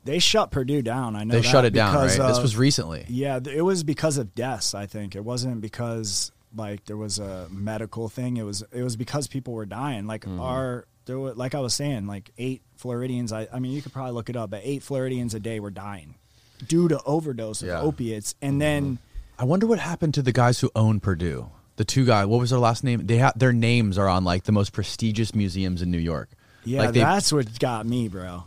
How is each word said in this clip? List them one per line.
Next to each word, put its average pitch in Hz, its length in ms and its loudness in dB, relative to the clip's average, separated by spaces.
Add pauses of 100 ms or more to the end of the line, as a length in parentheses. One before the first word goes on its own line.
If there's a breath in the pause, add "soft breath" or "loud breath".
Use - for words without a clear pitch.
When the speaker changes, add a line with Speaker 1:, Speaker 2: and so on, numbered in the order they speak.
Speaker 1:
They 147 140 -2
shut 208 320 4
Purdue 143 320 0
down. 117 340 -2
I 104 80 -4
know 113 100 0
Speaker 2:
They 117 60 8
Speaker 1:
that 117 80 2
Speaker 2:
shut 165 160 8
it 110 80 4
down, 107 200 4
Speaker 1:
because 135 260 4
Speaker 2:
right? 131 100 4
This 127 100 4
Speaker 1:
of 123 40 2
Speaker 2:
was 113 140 2
recently. 107 520 2
Speaker 1:
Yeah, 131 300 -4
th-, 135 180 -6
it 160 60 2
was 180 220 2
because 147 340 0
of 107 160 -6
deaths, 127 400 -4
I 101 120 -8
think. 101 280 -10
It 101 100 -8
wasn't 123 360 -4
because, 113 720 -6 (220)
like, 104 320 -10
there 104 100 -10
was 107 240 -6
a 92 300 -10
medical 107 580 -8
thing. 123 300 -6
It 110 60 -6
was, 101 280 -8
it 123 100 -6
was 123 140 -4
because 127 320 -6
people 117 260 -8
were 110 120 -8
dying. 107 400 -6
Like, 110 200 -8
Speaker 3:
Mm-hmm. 92 140 -6
Speaker 1:
our, 127 460 -4 (200)
there 127 120 -8
were, 135 140 -6
like 123 220 -6
I 147 60 -4
was 123 140 -2
saying, 135 340 -4
like, 101 280 -12
eight 127 240 -8 (160)
Floridians, 123 560 -6
I, 110 200 -8
I 127 80 -8
mean, 127 120 -4
you 143 100 -6
could - 100 -16
probably 131 200 -8
look 117 160 -8
it 123 80 -8
up, 110 140 -6
but 104 140 -10
eight 135 180 -6
Floridians 127 500 -4
a 110 80 -6
day 110 200 -6
were 101 100 -8
dying 95 460 -14 (500 soft breath)
due 170 220 4
to 143 160 2
overdose 127 580 -4
of - 60 -6
Speaker 2:
Yeah. - 120 -2
Speaker 1:
opiates. 120 640 -4
And 139 180 0
then 147 240 2
Speaker 2:
Mm-hmm. 135 100 -2 (440 soft breath)
I 127 60 0
wonder 190 220 4
what 226 120 4
happened 165 360 -2
to 143 80 2
the 127 100 2
guys 123 280 4
who 127 140 2
own 110 260 4
Purdue. 80 500 -2 (260)
The 107 80 0
two 135 200 2
guys, 104 220 6
what 113 120 4
was 123 120 2
their 127 100 4
last 117 240 2
name? 120 200 0
They 117 140 4
ha-, 131 160 6
their 123 180 4
names 117 460 4
are 98 100 6
on, 92 140 4
like, 90 220 2
the 107 80 2
most 101 200 4
prestigious 107 640 -2
museums 92 480 0
in 87 80 0
New 87 80 2
York. 82 320 -2 (340 soft breath)
Speaker 1:
Yeah, 113 180 0
Speaker 2:
Like, 113 100 2
they 120 80 6
Speaker 1:
that's 175 320 4
what 117 260 -2
got 120 260 0
me, 117 220 0
bro. 90 400 -10